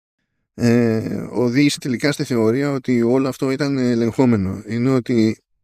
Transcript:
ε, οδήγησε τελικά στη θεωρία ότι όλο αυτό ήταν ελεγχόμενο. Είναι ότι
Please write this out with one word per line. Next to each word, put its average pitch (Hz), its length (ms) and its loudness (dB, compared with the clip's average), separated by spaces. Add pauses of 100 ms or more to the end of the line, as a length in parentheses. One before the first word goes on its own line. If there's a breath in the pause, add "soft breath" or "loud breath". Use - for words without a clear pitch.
(540)
ε, 113 760 0
οδήγησε 127 480 0
τελικά 139 340 -2
στη 147 120 -8
θεωρία 120 460 0
ότι 127 320 0
όλο 131 260 0
αυτό 131 220 -4
ήταν 139 280 -2
ελεγχόμενο. 117 880 0
Είναι 120 240 -2
ότι 113 520 0 (220)